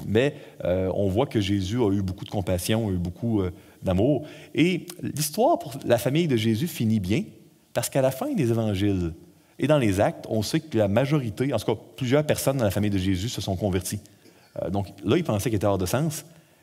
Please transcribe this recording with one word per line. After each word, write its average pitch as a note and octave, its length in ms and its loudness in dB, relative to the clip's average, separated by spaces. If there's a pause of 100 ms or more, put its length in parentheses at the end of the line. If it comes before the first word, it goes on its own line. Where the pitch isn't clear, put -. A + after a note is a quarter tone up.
mais, C3 300 2 (280)
euh, F#2 300 0
on G2+ 140 0
voit G#2+ 180 2
que A#2+ 140 0
Jésus G2+ 420 0
a G#2 80 4
eu G2+ 120 0
beaucoup F#2 220 -6
de - 60 -14
compassion, G#2 560 -2
a G2 60 -2
eu F#2 60 -2
beaucoup, G2 420 -2
euh, F2+ 100 -2 (320)
d'amour. G2+ 460 2 (260)
Et D#3+ 320 2 (160)
l'histoire A3 560 0
pour - 140 -12 (120)
la - 140 4
famille D3+ 300 0
de C3 80 4
Jésus A2+ 320 2
finit A2 320 2
bien, G#2 240 0 (500)
parce B2 140 -2
qu'à C#3+ 120 0
la C3+ 120 4
fin D4 200 -4
des D3 180 2
évangiles G2+ 600 0 (460)
et - 80 0
dans D3+ 120 4
les G2+ 220 2
actes, D3 280 0
on A2 140 -2
sait D#3 180 -2
que - 160 -8
la G#2 120 4
majorité, C3+ 640 0
en A2+ 60 0
tout A2+ 160 -2
cas - 60 -6 (160)
plusieurs C3+ 280 2
personnes C3+ 320 0
dans B2+ 80 2
la G2+ 60 4
famille G#2 200 0
de G2 80 0
Jésus F#2 300 0
se - 120 -6
sont G2 140 -4
converties. F#2+ 460 -2 (600)
Euh, E2 100 -4
donc F#2+ 180 -2 (160)
là, A2+ 120 4
ils F3 80 0
pensaient A2 260 0
qu'ils A2 80 0
étaient G#2 80 0
hors G2 120 2
de F#2 80 0
sens, D3 380 -2 (380)